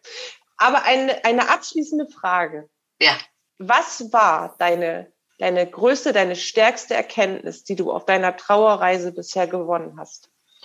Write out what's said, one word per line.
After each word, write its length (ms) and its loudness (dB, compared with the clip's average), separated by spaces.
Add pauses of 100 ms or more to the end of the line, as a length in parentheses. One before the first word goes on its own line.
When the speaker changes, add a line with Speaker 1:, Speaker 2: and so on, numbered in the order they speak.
(580)
Speaker 1:
Aber 260 4
eine, 400 2
eine 260 2
abschließende 560 -2
Frage. 640 -4 (320)
Speaker 2:
Ja. 160 2 (400)
Speaker 1:
Was 540 -2
war 480 2
deine, 520 -2 (280)
deine 280 0
größte, 440 0
deine 240 2
stärkste 580 0
Erkenntnis, 680 -4
die 100 -6
du 160 -4
auf 140 -4
deiner 320 0
Trauerreise 720 2
bisher 380 -4
gewonnen 500 -6
hast? 300 -20 (360)